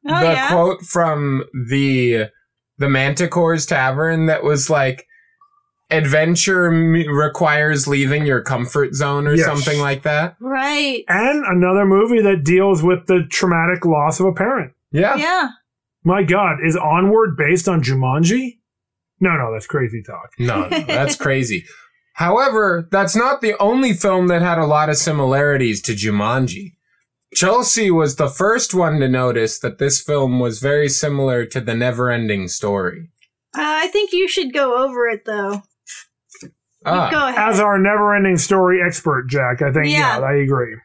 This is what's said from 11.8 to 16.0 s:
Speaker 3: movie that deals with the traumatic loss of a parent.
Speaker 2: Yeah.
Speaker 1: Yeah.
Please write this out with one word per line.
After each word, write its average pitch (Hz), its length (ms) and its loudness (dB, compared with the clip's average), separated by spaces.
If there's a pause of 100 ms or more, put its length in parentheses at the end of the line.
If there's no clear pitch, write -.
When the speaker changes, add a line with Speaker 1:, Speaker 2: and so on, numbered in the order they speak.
Speaker 3:
movie 220 360 4
that 196 240 2
deals 185 360 4
with 175 260 0
the 180 220 2
traumatic 175 560 0
loss 151 360 2
of 190 60 2
a 180 60 2
parent. 196 380 -2 (200)
Speaker 2:
Yeah. 190 260 2
Speaker 1:
Yeah. 320 320 -2 (540)